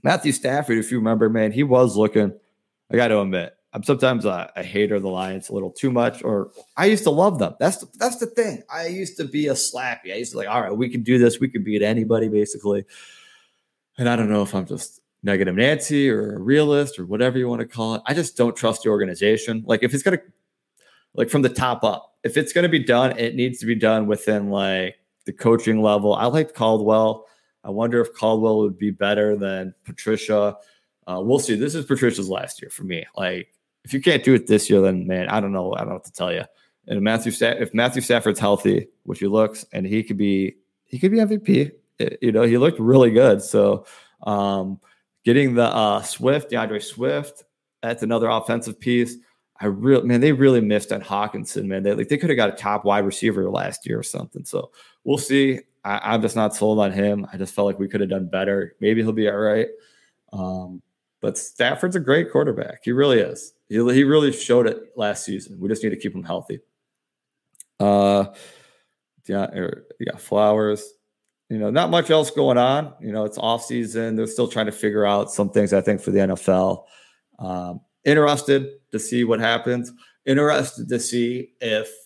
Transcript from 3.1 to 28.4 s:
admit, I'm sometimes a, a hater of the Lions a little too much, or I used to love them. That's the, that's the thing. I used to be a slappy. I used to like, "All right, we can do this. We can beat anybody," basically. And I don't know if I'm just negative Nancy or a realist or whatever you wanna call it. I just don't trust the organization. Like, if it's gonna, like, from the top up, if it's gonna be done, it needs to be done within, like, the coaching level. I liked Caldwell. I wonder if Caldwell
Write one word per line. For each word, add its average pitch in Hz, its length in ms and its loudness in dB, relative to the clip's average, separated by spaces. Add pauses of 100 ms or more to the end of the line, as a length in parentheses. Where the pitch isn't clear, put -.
admit, 92 340 -4 (180)
I'm 104 100 -10
sometimes 127 420 0
a, 92 320 -4
a 95 60 -8
hater 101 320 0
of 98 80 -2
the 95 60 -6
Lions 92 400 -6
a - 60 -12
little 98 160 -6
too - 200 -2
much, 120 320 0
or 101 300 -4 (240)
I 175 100 2
used 214 180 2
to 165 60 4
love 170 280 2
them. 101 200 -2
That's 180 200 0
the, - 100 -18 (100)
that's 247 180 -2
the 233 100 -6
thing. 226 440 -4
I 165 160 -10
used 185 320 -8
to 165 60 -6
be 143 240 -2
a 135 60 0
slappy. 120 580 -6
I 101 40 -8
used 120 160 -10
to 117 60 -8
like, 101 100 -6
"All 117 120 0
right, 104 160 -4
we 120 120 -2
can 120 140 -6
do 123 160 4
this. 120 220 6
We 135 80 0
can 107 160 -4
beat 104 180 0
anybody," 110 460 2
basically. 104 560 -2 (1120)
And 123 100 2
I 120 80 2
don't 107 140 0
know 104 120 2
if 98 120 -4
I'm 92 120 -2
just - 340 -12 (220)
negative 95 340 0
Nancy 143 520 2
or 107 280 0
a - 20 -10
realist 143 600 2
or 90 60 -8
whatever 120 340 0
you 127 100 0
wanna 117 180 -4
call 113 280 -4
it. 110 120 -6
I 135 80 -8
just 160 220 -4
don't 120 180 2
trust - 280 -2
the 110 80 0
organization. 110 760 0
Like, 113 160 0
if 123 100 0
it's 139 100 -2
gonna, 185 180 0 (960)
like, 117 160 0
from 147 120 2
the 127 60 4
top 123 360 -2
up, - 380 -4
if 117 140 -2
it's 151 160 -2
gonna 175 160 2
be 160 160 0
done, 123 340 2
it 117 160 -4
needs 127 260 -2
to 113 60 -6
be 117 80 0
done 110 320 2
within, 104 440 -2
like, 95 460 -2 (280)
the 95 80 -8
coaching 113 480 2
level. 104 340 4
I 117 120 0
liked 151 280 0
Caldwell. 110 720 2 (380)
I 104 60 -12
wonder 117 320 0
if 113 120 -4
Caldwell 110 440 2